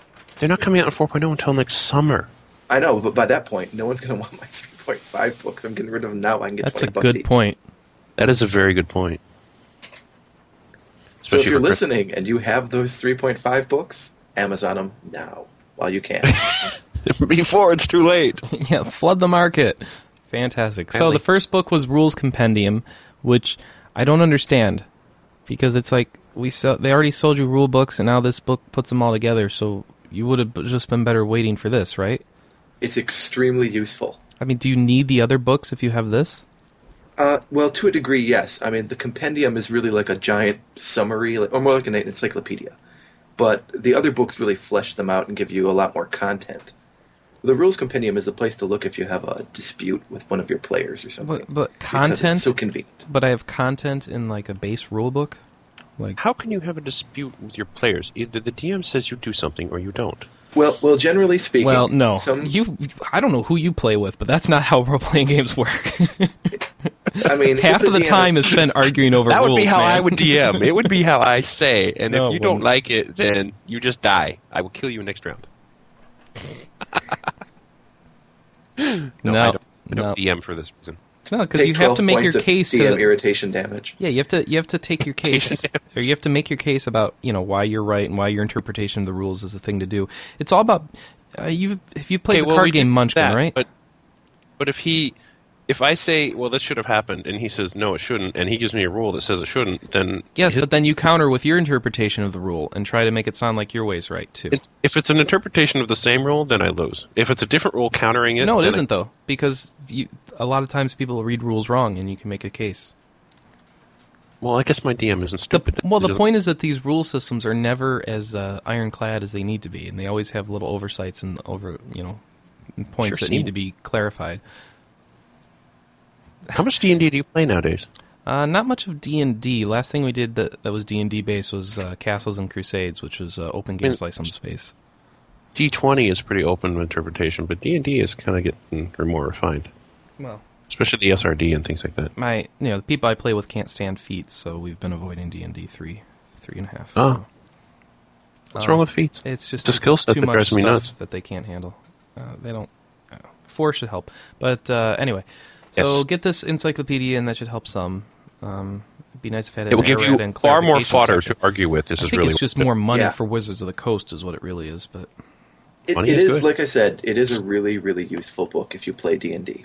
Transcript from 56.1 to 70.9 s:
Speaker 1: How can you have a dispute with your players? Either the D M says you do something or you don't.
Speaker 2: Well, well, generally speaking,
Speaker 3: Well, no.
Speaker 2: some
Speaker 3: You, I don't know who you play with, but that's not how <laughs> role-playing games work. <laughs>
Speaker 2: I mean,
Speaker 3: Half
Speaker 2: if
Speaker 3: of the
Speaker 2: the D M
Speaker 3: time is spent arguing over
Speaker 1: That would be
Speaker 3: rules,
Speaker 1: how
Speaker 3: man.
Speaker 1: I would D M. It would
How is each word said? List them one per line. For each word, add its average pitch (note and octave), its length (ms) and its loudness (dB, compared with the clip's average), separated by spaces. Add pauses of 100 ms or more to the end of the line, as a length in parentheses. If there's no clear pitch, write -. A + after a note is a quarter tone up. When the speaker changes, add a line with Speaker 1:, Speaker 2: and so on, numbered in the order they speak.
Speaker 1:
How A#3+ 140 0
can A#3 160 -10
you G3 100 -4
have E3 160 -8
a D3+ 60 -10
dispute C3+ 500 -10 (100)
with G#2+ 140 -16
your G#2 80 -6
players? - 500 -2
Either A#2 260 -8
the A#2 100 -6
D D#3 220 -6
M F#3+ 100 -4
says - 280 -4
you B2 60 -8
do A2+ 160 -8
something E2 380 -6
or F2 80 -6
you F#2+ 120 -8
don't. G#2+ 320 -6 (320)
Speaker 2:
Well, D3+ 280 4
well, D3 160 6
generally F3+ 400 4
speaking, - 280 2
Speaker 3:
Well, B2+ 220 6
no. A#2 300 4
Speaker 2:
some C#3 260 -2
Speaker 3:
You, F3+ 320 -2 (340)
I F#3 100 0
don't B3 120 2
know A#2+ 120 2
who E3+ 120 2
you E3+ 160 0
play A2 240 2
with, G2 220 -2
but - 100 -6
that's - 200 2
not D3 140 6
how C3 200 4
<laughs> - 0 -
role-playing C#3 460 2
games C#3+ 280 2
work. - 420 -2
<laughs> - 1300 -2
Speaker 2:
I C#3+ 120 4
mean, C3+ 200 4
Speaker 3:
Half E3+ 260 4
Speaker 2:
if G3+ 60 6
Speaker 3:
of G#3 60 4
the F3+ 60 6
Speaker 2:
the - 0 -
D E3 40 4
M D#3 60 2
Speaker 3:
time F#3 260 6
is C#3 100 6
spent D#3 280 4
arguing C3+ 400 6
over A#2+ 160 6
Speaker 1:
That F#3+ 100 6
would B3+ 160 6
be G#3 60 6
Speaker 3:
rules, G3+ 60 4
Speaker 1:
how G3 100 6
Speaker 3:
man. F3 180 6
Speaker 1:
I F#3 40 4
would F3+ 160 2
D D3+ 220 6
M. G#2 240 4
It D3 120 4
would G#3 160 2